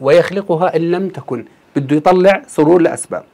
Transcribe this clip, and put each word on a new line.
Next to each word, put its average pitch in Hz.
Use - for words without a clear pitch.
ويخلقها 170
ان 165
لم 185
تكن، 123
بده 139
يطلع 180
سرور 165
لاسباب. -